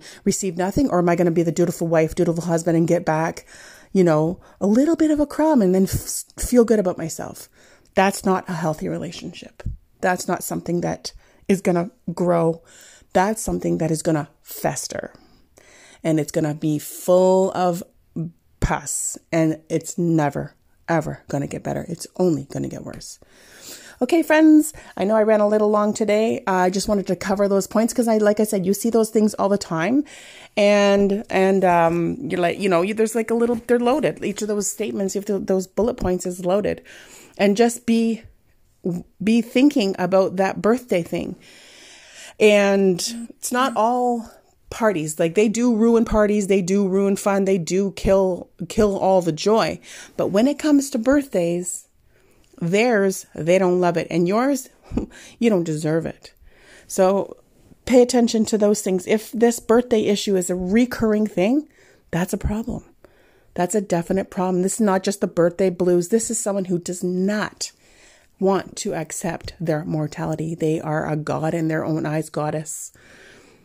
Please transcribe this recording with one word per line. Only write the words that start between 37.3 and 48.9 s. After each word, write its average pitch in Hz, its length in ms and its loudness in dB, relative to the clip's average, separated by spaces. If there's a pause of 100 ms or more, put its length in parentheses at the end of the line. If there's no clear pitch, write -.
And 202 220 2
just 233 260 2
be, 226 380 0 (1000)
be 220 200 4
thinking 247 560 2
about 185 380 2
that 190 260 -2
birthday 208 400 0
thing. 170 340 -8 (1040)
And 202 960 2
it's - 160 -10
not 247 240 0
all 240 540 0 (400)
parties. 175 480 -2
Like, 170 160 0
they 214 140 4
do 233 260 2
ruin 226 300 4
parties. 208 420 2
They 196 160 2
do 190 260 2
ruin 196 280 2
fun. 196 280 0
They 190 140 2
do 180 340 -2
kill, 190 560 0 (200)
kill 208 280 0